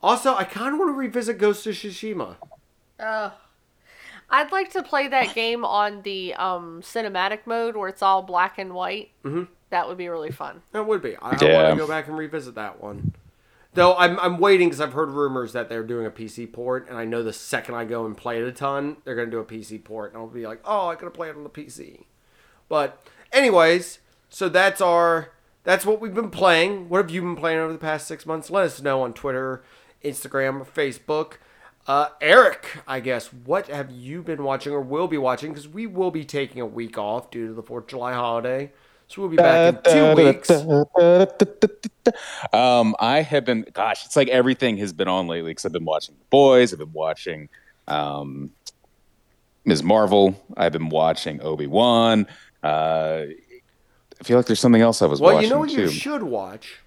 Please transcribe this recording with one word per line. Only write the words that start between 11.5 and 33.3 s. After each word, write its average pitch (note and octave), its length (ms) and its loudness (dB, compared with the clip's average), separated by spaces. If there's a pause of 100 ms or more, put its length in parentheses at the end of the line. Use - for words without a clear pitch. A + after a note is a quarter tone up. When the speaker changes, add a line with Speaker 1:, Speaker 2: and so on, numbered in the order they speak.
Speaker 1:
wanna D#2 140 4
go - 100 -2
back D#3 200 -6
and D3+ 100 -10
revisit D3 380 -10
that G#2 260 -12
one. G2+ 320 -8 (600)
Though F3+ 240 4
I'm, F3 220 2
I'm F3+ 180 -2
waiting F#3 320 4
'cause C#3 100 -10
I've C#3+ 140 -4
heard D3 160 -4
rumors C3 440 -4
that A#2 140 -6
they're A#2 160 -8
doing A2+ 220 -8
a G#2+ 40 -6
P A2 200 -16
C A#2 180 -14
port, B2+ 400 -8
and B2 100 -16
I A#2 80 -8
know A#2 180 -4
the A2 100 -6
second - 420 -8
I A#2 100 -6
go A#2 200 -6
and G#2+ 100 -10
play A#2 260 -8
it A#2+ 60 -6
a B2+ 40 -10
ton, C#3 520 -6
they're C3 120 -10
gonna A#2 160 -6
do A2+ 80 -6
a A2 40 -8
P A2 200 -14
C G#2+ 140 -16
port, G#2 360 -14
and A2+ 80 -18
I'll A2+ 60 -16
be A#2 200 -14
like, A2+ 160 -16
"Oh, G3+ 240 -2
I E3 80 -6
gotta E3+ 160 -16
play E3 180 -10
it D#3 60 -16
on D3 80 -20
the D3 60 -18
P - 180 -18
C." - 380 -20 (640)
But D3 360 -2 (280)
anyways, F3+ 680 4 (300)
so - 180 -6
that's F#3+ 320 2
our, E3+ 520 2 (340)
that's F#3 200 2
what G#3+ 140 0
we've A3 140 -8
been G#3+ 180 -4
playing. F3+ 560 2
What F3 120 0
have F3 120 -2
you F3+ 100 -6
been F3 140 -6
playing D#3+ 240 -2
over D#3+ 140 -4
the D#3+ 60 -10
past D#3 280 -6
six D#3+ 180 -14
months? D#3+ 240 -8
Let F#3+ 160 0
us C#3 160 -6
know C3+ 200 0
on A#2+ 120 -4
Twitter, C3 480 -6 (440)
Instagram, C3+ 560 -6
or C3 40 -16
Facebook. D3+ 680 -6 (520)
Uh, C#3+ 220 0 (140)
Eric, F#3 560 4 (100)
I C3 140 -6
guess, A#2+ 320 -6